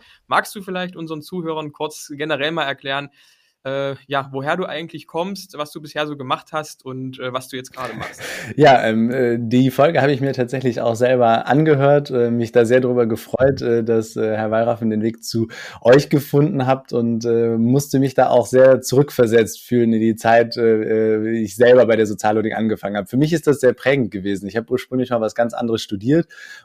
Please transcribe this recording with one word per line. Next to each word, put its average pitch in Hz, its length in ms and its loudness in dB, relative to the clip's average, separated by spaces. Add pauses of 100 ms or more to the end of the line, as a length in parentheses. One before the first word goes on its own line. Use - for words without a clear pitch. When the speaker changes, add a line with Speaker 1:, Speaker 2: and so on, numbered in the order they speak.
(260)
Speaker 1:
Magst - 300 -2
du 202 80 -12
vielleicht 180 320 -8
unseren 160 260 -10
Zuhörern 156 500 -8
kurz 151 440 -10
generell 147 360 -4
mal 160 140 -4
erklären, 139 460 -8 (520)
äh, 139 300 -6 (140)
ja, 139 240 -4
woher 139 260 -4
du 180 80 -4
eigentlich 156 400 -12
kommst, 190 500 -10
was 147 160 -10
du 160 100 -16
bisher 151 260 -8
so 147 100 -10
gemacht 139 340 -6
hast 156 320 -10
und, 131 360 -10
äh, 127 120 -8
was 127 160 -8
du 135 100 -10
jetzt 127 140 -14
gerade 123 240 -10
machst? - 300 -12
Speaker 2:
<laughs> - 300 -12
Ja, 139 280 6
ähm, 113 280 0
äh, 123 280 0
die 123 300 2
Folge 147 320 2
habe 139 100 4
ich 131 80 -2
mir 135 140 -2
tatsächlich 127 480 -4
auch 117 140 0
selber 120 500 2
angehört, 143 640 4
äh, 120 220 0
mich 117 200 -2
da 120 140 4
sehr 127 160 4
drüber 123 240 2
gefreut, 131 560 0
äh, 117 220 0
dass, 113 320 -2
äh, 110 200 -2
Herr 107 140 -4
Wallraffen 113 400 0
den 107 140 -2
Weg 113 200 -4
zu 113 240 -4 (340)
euch 139 280 6
gefunden 143 560 0
habt 131 260 -2
und, 117 320 -2
äh, 117 320 0
musste 131 440 0
mich 135 160 0
da 127 140 4
auch 123 180 4
sehr 131 340 6
zurückversetzt 117 800 0
fühlen 117 320 0
in 110 80 0
die 113 140 2
Zeit, 117 420 2
äh, 110 600 2
äh, 107 60 -4
wie 113 200 -2
ich 104 120 -8
selber 120 300 6
bei 110 100 2
der 110 120 2
Sozialholding 107 460 -2
angefangen 104 440 -4
habe. 101 80 -4
Für 123 120 -6
mich 151 140 2
ist 165 140 -2
das 139 140 2
sehr 123 140 4
prägend 127 360 -2
gewesen. 98 380 -6
Ich 95 100 -8
habe 113 140 -6
ursprünglich 123 400 -4
mal 117 100 -2
was 110 140 -4
ganz 117 180 -2
anderes 113 300 -4
studiert, 123 440 -2 (360)